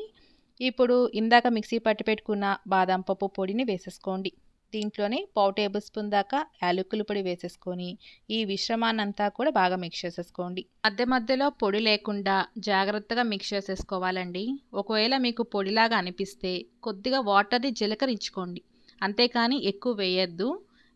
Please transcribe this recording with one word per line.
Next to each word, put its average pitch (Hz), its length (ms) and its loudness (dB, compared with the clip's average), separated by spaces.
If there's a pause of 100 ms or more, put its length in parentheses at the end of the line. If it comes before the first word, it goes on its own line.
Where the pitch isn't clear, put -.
(680)
ఇప్పుడు 247 260 4 (240)
ఇందాక 240 360 6
మిక్సీ 220 220 -2 (100)
పట్టి 214 220 2
పెట్టుకున్న 208 360 -2 (280)
బాదం 185 360 2
పప్పు 196 180 -2 (100)
పొడిని 196 340 -2
వేసేసుకోండి. 185 600 -6 (420)
దీంట్లోనే 214 460 -2 (180)
పావు 196 220 6
టేబుల్ 208 280 0
స్పూన్ 208 280 -6
దాకా 202 240 2 (240)
యాలకుల 185 460 0
పొడి 202 200 -2
వేసేసుకొని, 180 600 -8 (460)
ఈ 226 40 0 (120)
మిశ్రమాన్నంతా 220 760 0 (100)
కూడా 285 220 2
బాగా 185 240 4
మిక్స్ - 220 -8
చేసేసుకోండి. 180 580 -8 (240)
మధ్య 214 180 0 (100)
మధ్యలో 262 340 0 (140)
పొడి 208 260 2
లేకుండా 202 460 0 (340)
జాగ్రత్తగా 208 640 0
మిక్స్ - 220 -6
చేసేసుకోవాలండి. 185 880 -4 (360)
ఒకవేళ 220 440 0
మీకు 233 200 0 (100)
పొడిలాగా 220 480 2
అనిపిస్తే 185 500 -6 (340)
కొద్దిగా 254 340 -2 (100)
వాటర్ని 226 500 4
చిలకరించుకోండి, 208 840 -4 (440)
అంతేకాని 240 520 2 (140)
ఎక్కువ 240 200 -2 (100)
వేయద్దు. 185 460 0 (460)